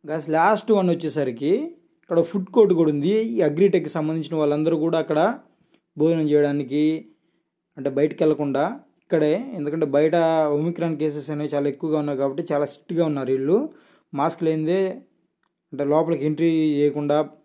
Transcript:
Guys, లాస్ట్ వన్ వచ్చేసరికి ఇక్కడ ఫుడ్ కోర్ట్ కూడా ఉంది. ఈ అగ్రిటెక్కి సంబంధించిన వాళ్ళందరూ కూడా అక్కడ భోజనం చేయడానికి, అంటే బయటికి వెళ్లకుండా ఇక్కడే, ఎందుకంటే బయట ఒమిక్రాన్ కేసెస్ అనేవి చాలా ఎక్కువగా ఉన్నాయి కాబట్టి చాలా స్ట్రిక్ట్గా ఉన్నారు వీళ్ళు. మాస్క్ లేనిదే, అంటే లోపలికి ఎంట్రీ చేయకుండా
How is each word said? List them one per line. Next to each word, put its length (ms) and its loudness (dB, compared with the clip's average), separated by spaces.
Guys, 180 -4
లాస్ట్ 400 2
వన్ 180 2
వచ్చేసరికి 560 -2
ఇక్కడ 160 0
ఫుడ్ 240 -4
కోర్ట్ 240 6
కూడా 160 4
ఉంది. 180 0
ఈ 20 -2
అగ్రిటెక్కి 480 2
సంబంధించిన 460 -4
వాళ్ళందరూ 340 0
కూడా 160 0
అక్కడ 160 -2
భోజనం 340 2
చేయడానికి, 540 0
అంటే 120 -6
బయటికి 240 0
వెళ్లకుండా 420 0
ఇక్కడే, 300 2
ఎందుకంటే 260 -2
బయట 160 2
ఒమిక్రాన్ 460 -2
కేసెస్ 300 -4
అనేవి 220 -6
చాలా 200 0
ఎక్కువగా 260 -2
ఉన్నాయి 220 -4
కాబట్టి 280 -4
చాలా 200 0
స్ట్రిక్ట్గా 400 -2
ఉన్నారు 260 -2
వీళ్ళు. 220 2
మాస్క్ 260 -2
లేనిదే, 340 0
అంటే 180 -6
లోపలికి 360 0
ఎంట్రీ 200 0
చేయకుండా 400 0